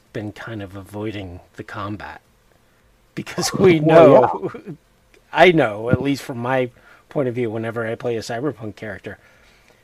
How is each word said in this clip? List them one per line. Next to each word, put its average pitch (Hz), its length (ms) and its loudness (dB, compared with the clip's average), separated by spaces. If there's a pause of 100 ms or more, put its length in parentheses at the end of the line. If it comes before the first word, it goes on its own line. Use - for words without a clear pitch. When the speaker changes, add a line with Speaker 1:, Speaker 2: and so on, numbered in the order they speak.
(120)
Speaker 1:
been 104 200 -10
kind 110 300 -14
of 98 140 -16
avoiding 98 640 -12 (160)
the 107 80 -14
combat. - 560 -12 (960)
Because - 380 -8
<laughs> - 60 -4
we 175 220 4
Speaker 2:
Well, 156 280 8
Speaker 1:
know, - 460 4
Speaker 2:
yeah. 208 180 -16 (600)
Speaker 1:
I 170 200 6
know, 117 380 0
at 127 100 2
least 139 220 -2
from 123 160 -10
my 127 320 -2 (380)
point 139 200 -2
of 117 60 -4
view, 120 160 -2
whenever 113 360 -6
I 113 80 -6
play 117 220 -6
a 107 40 -6
Cyberpunk 117 560 -8
character, 101 420 -14 (640)